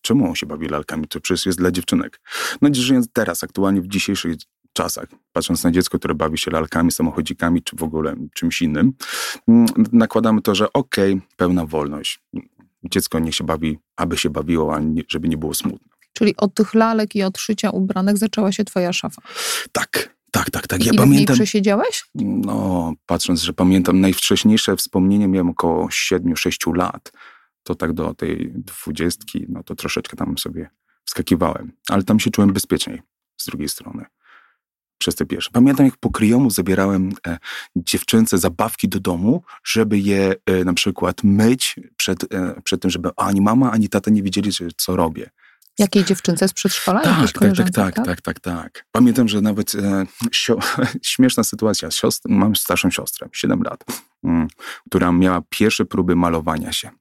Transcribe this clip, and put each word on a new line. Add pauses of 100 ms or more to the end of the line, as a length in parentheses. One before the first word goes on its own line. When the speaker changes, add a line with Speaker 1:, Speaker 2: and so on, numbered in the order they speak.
Speaker 1:
Czemu
on
się
bawi
lalkami?
To
przecież
jest
dla
dziewczynek”. (400)
No,
żyjąc
teraz,
aktualnie
w
dzisiejszych (380)
czasach, (260)
patrząc
na
dziecko,
które
bawi
się
lalkami,
samochodzikami,
czy
w
ogóle (180)
czymś
innym, (540)
mm, (260)
nakładamy
to,
że
okej, (160)
pełna
wolność. (640)
Dziecko
niech
się
bawi, (160)
aby
się
bawiło,
a
nie,
żeby
nie
było
smutne. (220)
Speaker 2:
Czyli
od
tych
lalek
i
od
szycia
ubranek
zaczęła
się
twoja
szafa? (500)
Speaker 1:
Tak, (160)
tak,
tak,
tak.
Ja
Speaker 2:
Ile
w
niej
Speaker 1:
pamiętam
Speaker 2:
przesiedziałeś? (100)
Speaker 1:
No, (120)
patrząc,
że
pamiętam
najwcześniejsze
wspomnienie,
miałem
około
siedmiu,
sześciu
lat, (520)
to
tak
do
tej
dwudziestki,
no
to
troszeczkę
tam
sobie (340)
wskakiwałem. (180)
Ale
tam
się
czułem
bezpieczniej (360)
z
drugiej
strony. (920)
Przez
te
pierwsze.
Pamiętam,
jak
po
kryjomu
zabierałem, (140)
e, (380)
dziewczynce
zabawki
do
domu, (200)
żeby
je, (100)
e,
na
przykład
myć (220)
przed,
e,
przed
tym,
żeby
ani
mama,
ani
tata
nie
wiedzieli,
że, (120)
co
robię. (500)
Speaker 2:
Jakiej
dziewczynce
z
przedszkola?
Speaker 1:
Tak,
Speaker 2:
Jakieś
Speaker 1:
tak,
tak,
Speaker 2:
koleżanki,
Speaker 1:
tak,
Speaker 2:
tak?
Speaker 1:
tak,
tak,
tak.
Pamiętam,
że
nawet,
e, (260)
sio-, (260)
<laughs>
śmieszna
sytuacja.
Siostr-,
mam
starszą
siostrę,
siedem
lat, (380)
mm, (420)
która
miała
pierwsze
próby
malowania
się. (120)